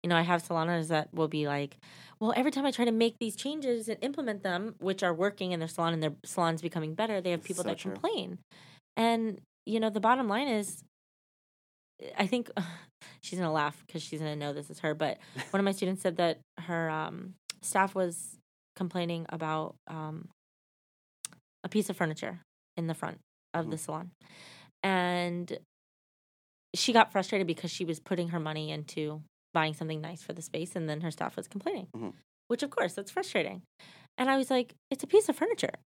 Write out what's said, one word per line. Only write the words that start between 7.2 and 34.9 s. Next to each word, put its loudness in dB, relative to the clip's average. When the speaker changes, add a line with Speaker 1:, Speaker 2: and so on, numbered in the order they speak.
Speaker 1:
they 0
have 0
Speaker 2:
It's -16
Speaker 1:
people -4
Speaker 2:
so 0
Speaker 1:
that -2
Speaker 2:
true. -6
Speaker 1:
complain." -4
And, 2
you 0
know, 2
the 0
bottom 6
line 2
is, -2
I 4
think, 0
<laughs> -10
she's -6
gonna 2
laugh 2
'cause -8
she's -8
gonna -2
know -2
this -8
is -14
her, 2
but 0
Speaker 2:
<laughs> -10
Speaker 1:
one 4
of 4
my 6
students -2
said 2
that 2
her, 0
um, -6
staff 4
was -2
complaining -2
about, -2
um, -8
a -8
piece 2
of -4
furniture -2
in -2
the -2
front -8
of -2
the -2
Speaker 2:
Mm-hmm. -8
Speaker 1:
salon. -6
And 0
she 2
got 10
frustrated 2
because -2
she -6
was -2
putting -2
her -2
money -4
into -4
buying 4
something -4
nice -10
for -10
the -10
space, -4
and -2
then -2
her -2
staff -4
was -8
complaining, -4
Speaker 2:
Mm-hmm. -6
Speaker 1:
which, 0
of -4
course, 0
that's -8
frustrating. -2
And 2
I 6
was 2
like, 2